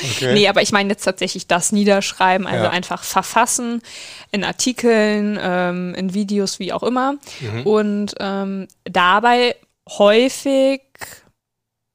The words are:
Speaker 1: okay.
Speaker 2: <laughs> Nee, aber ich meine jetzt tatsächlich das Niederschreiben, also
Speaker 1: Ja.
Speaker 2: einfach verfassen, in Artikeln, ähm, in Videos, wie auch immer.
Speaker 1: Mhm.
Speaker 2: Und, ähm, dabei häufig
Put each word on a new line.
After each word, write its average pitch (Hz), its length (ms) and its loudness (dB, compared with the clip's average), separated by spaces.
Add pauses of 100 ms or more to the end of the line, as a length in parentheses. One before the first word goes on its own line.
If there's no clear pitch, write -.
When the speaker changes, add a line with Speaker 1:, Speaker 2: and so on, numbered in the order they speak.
(160)
Speaker 1:
okay. 240 180 0
Speaker 2:
<laughs> - 0 -
Nee, 202 140 6
aber 202 140 2
ich - 100 -2
meine 202 180 2
jetzt - 140 -6
tatsächlich 185 420 -4
das 175 240 0
Niederschreiben, 196 760 2
also 113 160 0
Speaker 1:
Ja. 107 60 2
Speaker 2:
einfach 180 340 -6
verfassen, 233 800 -2 (500)
in 208 100 -2
Artikeln, 214 1000 0
ähm, 180 540 -2
in 190 180 -4
Videos, 202 460 -2
wie 185 140 -8
auch - 100 -4
immer. 254 320 0 (240)
Speaker 1:
Mhm. 117 300 -8
Speaker 2:
Und, 208 500 0
ähm, 196 480 -6 (180)
dabei 214 680 4 (340)
häufig 269 920 2 (1160)